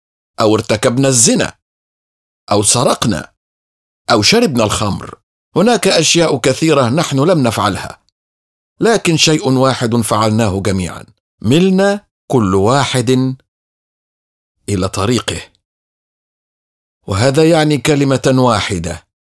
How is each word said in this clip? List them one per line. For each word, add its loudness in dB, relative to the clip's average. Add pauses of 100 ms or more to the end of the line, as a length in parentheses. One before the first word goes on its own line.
(400)
أو 2
ارتكبنا 0
الزنا، 0 (960)
أو 2
سرقنا، -2 (800)
أو 2
شربنا 0
الخمر. -6 (340)
هناك 2
أشياء 0
كثيرة 0
نحن -2
لم 2
نفعلها، -4 (760)
لكن 0
شيء 0
واحد 0
فعلناه 0
جميعًا، -4 (360)
ملنا 2 (240)
كل 2
واحد 0 (1300)
إلى -2
طريقه. -4 (1600)
وهذا 2
يعني 2
كلمة 0
واحدة: -2 (220)